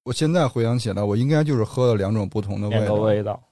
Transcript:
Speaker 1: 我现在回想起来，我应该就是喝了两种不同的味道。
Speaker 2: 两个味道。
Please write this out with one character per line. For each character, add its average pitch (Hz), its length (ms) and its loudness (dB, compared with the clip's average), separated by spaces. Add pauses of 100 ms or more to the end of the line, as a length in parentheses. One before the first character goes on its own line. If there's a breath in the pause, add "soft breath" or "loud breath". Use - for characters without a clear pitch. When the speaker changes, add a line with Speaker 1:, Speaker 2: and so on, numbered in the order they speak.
Speaker 1:
我 127 80 -6
现 156 200 0
在 170 160 2
回 117 140 -2
想 117 160 0
起 110 140 -4
来， 101 100 -4
我 104 140 0
应 123 120 2
该 156 160 2
就 147 120 0
是 110 80 2
喝 127 240 0
了 117 80 4
两 98 180 0
种 104 140 0
不 107 140 -4
同 98 200 -6
的 104 60 -4
味 104 80 0
道。 107 60 2
Speaker 2:
两 107 120 0
个 107 80 2
味 107 220 2
道。 104 180 -6 (100)